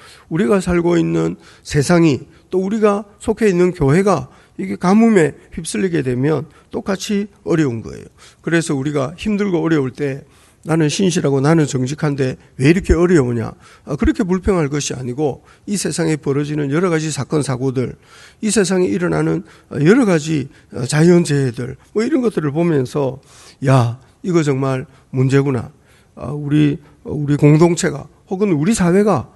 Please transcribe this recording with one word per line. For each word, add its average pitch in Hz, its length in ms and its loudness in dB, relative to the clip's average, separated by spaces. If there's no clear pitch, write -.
우리가 196 320 0
살고 175 360 0
있는 165 380 0
세상이 160 600 2
또 185 100 -2
우리가 208 440 0
속해 214 300 0
있는 180 240 2
교회가 151 560 2
이게 190 200 -8
가뭄에 196 560 4
휩쓸리게 170 520 -4
되면 131 420 -2
똑같이 202 560 -4
어려운 151 380 -2
거예요. 62 240 -14
그래서 160 340 -2
우리가 143 420 -4
힘들고 202 440 -2
어려울 156 300 0
때 139 320 -6
"나는 160 240 0
신실하고 151 540 0
나는 156 240 4
정직한데 135 720 -4
왜 135 140 2
이렇게 185 240 2
어려우냐?" 127 580 2
아, - 140 -8
그렇게 247 260 0
불평할 180 460 0
것이 143 240 -4
아니고 127 500 -6
이 202 100 -4
세상에 165 400 -2
벌어지는 147 560 -4
여러 175 180 0
가지 160 220 -2
사건, 143 320 -4
사고들, 127 520 -4
이 214 100 -4
세상에 190 380 2
일어나는 165 560 -2
여러 220 240 4
가지, 156 420 0
어, - 120 -6
자연재해들, 143 880 2
뭐 214 120 0
이런 262 180 0
것들을 180 320 -2
보면서 143 680 -2
"야, 123 320 2
이거 170 180 0
정말 135 460 -2
문제구나. 135 600 0
아, 147 160 -12
우리, 147 480 0
우리 147 320 -4
공동체가 151 720 2
혹은 196 240 0
우리 160 200 0
사회가 190 640 2